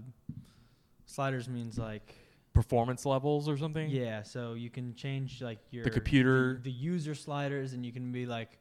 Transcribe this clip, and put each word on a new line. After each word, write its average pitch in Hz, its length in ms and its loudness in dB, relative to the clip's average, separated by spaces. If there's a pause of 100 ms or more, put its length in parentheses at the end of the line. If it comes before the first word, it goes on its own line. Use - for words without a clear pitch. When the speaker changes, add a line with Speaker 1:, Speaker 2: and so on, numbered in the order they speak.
(1080)
Speaker 1:
sliders 135 420 -4
means 117 300 -6
like 110 360 -8 (400)
Speaker 2:
Performance 120 520 6
levels 147 420 2
or 151 80 2
something? 156 320 -4
Speaker 1:
Yeah, 120 360 -2
so 120 300 -8
you 120 140 -8
can 123 280 -8
change, 135 460 -6
like, 113 180 -8 (100)
your 120 140 -8
Speaker 2:
The 117 60 4
computer. 127 640 6
Speaker 1:
the, 123 80 -8
the 131 100 -6
user 151 420 -4
sliders, 139 580 -4
and 123 140 -6
you 120 60 -8
can 123 180 -8
be 123 160 -4
like, 117 340 -8